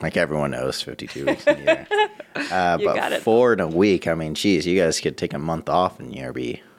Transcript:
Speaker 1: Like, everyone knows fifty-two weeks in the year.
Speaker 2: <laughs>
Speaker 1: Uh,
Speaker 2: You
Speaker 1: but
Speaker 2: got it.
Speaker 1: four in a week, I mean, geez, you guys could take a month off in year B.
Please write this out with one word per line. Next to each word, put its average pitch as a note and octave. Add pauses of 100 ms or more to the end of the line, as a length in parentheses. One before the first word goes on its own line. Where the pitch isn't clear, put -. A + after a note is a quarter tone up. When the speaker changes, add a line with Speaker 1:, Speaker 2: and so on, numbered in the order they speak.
Speaker 1:
Like, D#2+
everyone D2+
knows B1+
fifty-two -
weeks -
in D4
the -
year. D#4+
Speaker 2:
<laughs> G#4 (560)
Speaker 1:
Uh, F2+
Speaker 2:
You -
Speaker 1:
but -
Speaker 2:
got -
it. -
Speaker 1:
four A#2
in F#2+
a E2+
week, F2
I E2+
mean, D#2
geez, E2+
you F2+
guys D#2+
could D2+
take -
a C#2+
month E2
off F3+
in B2+
year B2+
B. B2 (180)